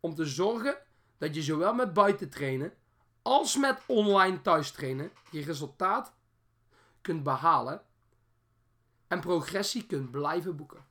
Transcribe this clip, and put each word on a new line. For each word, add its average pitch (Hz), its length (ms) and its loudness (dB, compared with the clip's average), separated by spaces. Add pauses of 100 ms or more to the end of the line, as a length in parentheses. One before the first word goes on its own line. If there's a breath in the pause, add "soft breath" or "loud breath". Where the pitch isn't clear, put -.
om 170 140 -6
te 156 120 -4
zorgen 214 520 -2 (400)
dat 151 160 -4
je 156 80 -4
zowel 156 320 0
met 240 180 -2
buiten 196 380 2
trainen 135 420 -4 (500)
als 277 340 2
met 269 300 2
online 196 540 4
thuis 156 300 2
trainen 135 420 -6 (180)
je 151 140 -8
resultaat 170 680 -4 (880 soft breath)
kunt 165 220 -4
behalen 139 600 2 (1300)
en 180 120 -2
progressie 180 680 -2
kunt 135 240 -4
blijven 151 460 -4
boeken. - 340 -18